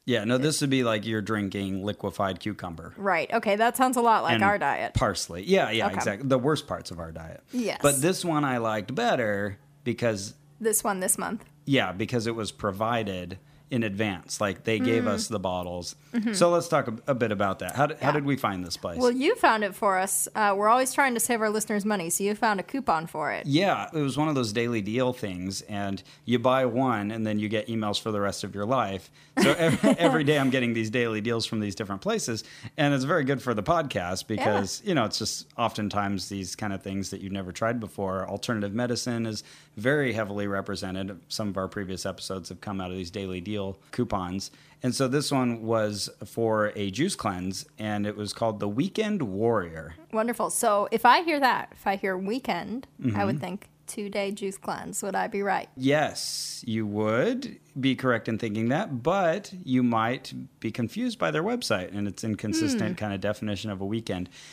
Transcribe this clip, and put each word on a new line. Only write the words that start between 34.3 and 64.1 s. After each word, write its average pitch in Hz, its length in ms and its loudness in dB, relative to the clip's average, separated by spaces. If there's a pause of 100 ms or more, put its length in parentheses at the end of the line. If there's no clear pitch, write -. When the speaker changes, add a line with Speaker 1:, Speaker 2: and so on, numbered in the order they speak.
Speaker 2:
Yeah. 208 40 0
Speaker 1:
you 180 60 2
know, 131 80 4
it's 104 160 -2
just - 260 -4 (120)
oftentimes 101 720 -2
these 98 260 -6
kind 107 160 -4
of 98 120 -6
things 98 260 -4
that 98 100 -8
you've 95 140 -8
never 95 180 -6
tried 113 300 -2
before. 95 480 -4
Alternative 101 440 -2
medicine 117 520 -2
is 107 180 -6 (320)
very 131 380 2
heavily 101 340 -2
represented. 95 800 -4
Some 107 220 -4
of 92 80 -6
our 95 100 0
previous 92 380 -6
episodes 95 420 -8
have 92 140 -14
come 98 180 -8
out 90 120 -6
of 92 40 -6
these 90 160 -6
daily 92 300 -6
deal 104 160 -6 (340)
coupons. 98 600 -2 (320)
And 123 100 0
so 135 140 2
this 139 240 0
one 123 320 0
was 107 440 0 (180)
for 107 500 2
a 101 160 -2
juice 143 240 0
cleanse, 92 500 -4 (140)
and 104 260 -2
it 104 100 -2
was 104 180 -6
called 110 260 0
the 104 80 -2
Weekend 185 560 0
Warrior. 92 720 0 (180)
Speaker 2:
Wonderful. 220 380 0
So 208 400 2
if 226 140 4
I 277 180 8
hear 320 160 2
that, 254 320 2
if - 160 -8
I 196 80 2
hear 196 200 -2
weekend, 196 720 -4 (300)
I 101 100 2
would 120 120 2
Speaker 1:
Mm-hmm. 147 60 -6
Speaker 2:
think - 260 -8 (180)
two-day 202 460 -4
juice 196 240 -6
cleanse. - 440 -8
Would 196 140 -4
I 190 120 0
be 196 140 -4
right? 190 340 0
Speaker 1:
Yes, 135 920 0
you 110 180 0
would 110 720 0 (220)
be 127 160 4
correct 120 320 2
in 113 100 0
thinking 110 320 0
that, 143 320 -2
but 175 500 2 (120)
you 127 180 4
might 117 520 0 (260)
be 110 120 -4
confused 208 460 -4
by - 140 2
their 151 120 0
website 104 540 -2
and 101 100 -2
its 92 160 -8
inconsistent 113 680 0
Speaker 2:
Hmm. 90 40 -6
Speaker 1:
kind 104 180 -2
of 95 80 -4
definition 104 500 -2
of 95 100 -6
a 98 40 -2
weekend. 98 440 -4 (240)